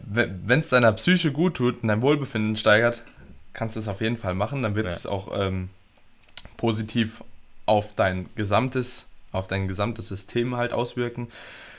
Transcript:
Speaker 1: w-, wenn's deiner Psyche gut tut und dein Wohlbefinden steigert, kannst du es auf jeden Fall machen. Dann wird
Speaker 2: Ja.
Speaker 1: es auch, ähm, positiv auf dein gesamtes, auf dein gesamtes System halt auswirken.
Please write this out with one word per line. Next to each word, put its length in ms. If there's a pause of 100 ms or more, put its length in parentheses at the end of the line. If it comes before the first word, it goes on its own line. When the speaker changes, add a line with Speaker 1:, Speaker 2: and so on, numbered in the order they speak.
Speaker 1:
w-, 240 (160)
wenn's 260
deiner 240
Psyche 380
gut 260
tut 260
und 40
dein 140
Wohlbefinden 540
steigert, 480 (500)
kannst 220
du 60
es 80
auf 120
jeden 160
Fall 160
machen. 300
Dann 120
wird 120
Speaker 2:
Ja. 60
Speaker 1:
es 120
auch, 220 (120)
ähm, 300 (880)
positiv 680 (420)
auf 300
dein 400
gesamtes, 720 (240)
auf 160
dein 200
gesamtes 400
System 480
halt 180
auswirken. 540 (520)